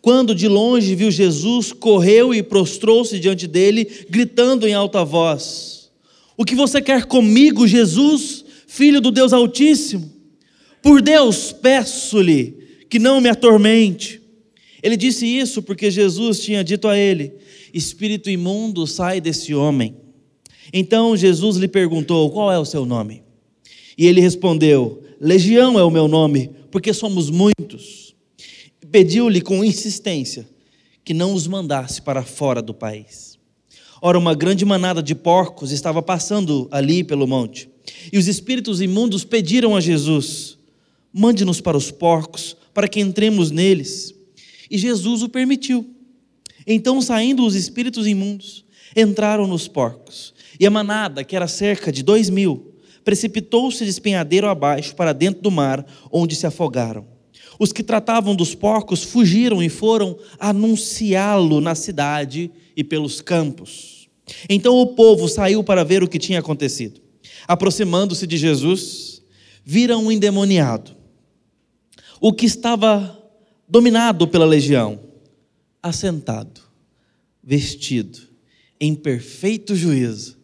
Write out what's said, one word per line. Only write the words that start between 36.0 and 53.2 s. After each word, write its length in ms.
passando 680
ali 320
pelo 240
monte. 420
E 40
os 120
espíritos 520
imundos 440
pediram 500
a 60
Jesus: 760
"Mande-nos 480
para 160
os 140
porcos, 680
para 140
que 140
entremos 500
neles." 640
E 80
Jesus 460
o 40
permitiu. 560
Então, 380
saindo 420
os 120
espíritos 500
imundos, 580
entraram 520
nos 180
porcos. 720
E 80
a 40
manada, 540
que 100
era 140
cerca 420
de 120
dois 260
mil, 460
precipitou-se 760